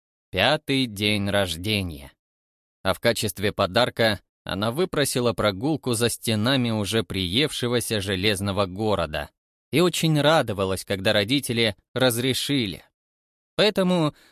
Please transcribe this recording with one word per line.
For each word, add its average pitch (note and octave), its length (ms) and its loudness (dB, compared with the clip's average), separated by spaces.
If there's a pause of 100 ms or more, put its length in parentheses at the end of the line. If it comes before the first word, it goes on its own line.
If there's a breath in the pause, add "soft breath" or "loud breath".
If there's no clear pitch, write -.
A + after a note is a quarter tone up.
(300)
пятый C3+ 560 2
день G#2 420 0
рождения. F2+ 840 -2 (680)
А F#2+ 120 0
в - 60 -8
качестве G#2 520 0
подарка G#2+ 680 0 (240)
она G#2 280 -4
выпросила C3 600 0
прогулку A2 580 0
за A#2 160 2
стенами A#2+ 640 0
уже G#2+ 340 0
приевшегося A2+ 960 -2
железного G2 680 0
города F2 640 -2 (400)
и C#3 100 2
очень D#3+ 400 2
радовалась, A2+ 640 2
когда G2+ 280 0
родители A2+ 640 0 (180)
разрешили. B2 880 0 (720)
Поэтому F3+ 580 2 (180 soft breath)